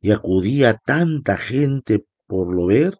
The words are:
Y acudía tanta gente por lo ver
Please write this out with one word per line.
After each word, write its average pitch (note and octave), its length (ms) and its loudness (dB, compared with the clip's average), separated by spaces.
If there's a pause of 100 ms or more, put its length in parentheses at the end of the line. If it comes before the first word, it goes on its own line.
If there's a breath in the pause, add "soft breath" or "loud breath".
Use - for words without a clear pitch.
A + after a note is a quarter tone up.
Y G2+ 120 0
acudía G#2 720 0
tanta D3+ 520 -2
gente C3+ 680 -2 (240)
por F#2 260 -4
lo F2 120 0
ver C#3+ 340 2